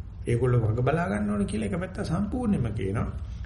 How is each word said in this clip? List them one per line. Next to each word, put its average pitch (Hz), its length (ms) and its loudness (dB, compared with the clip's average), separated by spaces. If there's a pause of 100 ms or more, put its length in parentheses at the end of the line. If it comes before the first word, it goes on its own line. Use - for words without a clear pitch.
(220)
ඒගොල්ලෝ 120 380 4
වග 107 200 2
බලා 160 280 2
ගන්න 208 220 0
ඕනේ 202 160 0
කියලා 214 220 -2
එක 190 100 -2
පැත්ත 185 240 -4
සම්පූර්ණයෙන්ම 190 680 0
කියනවා. 98 340 0 (400)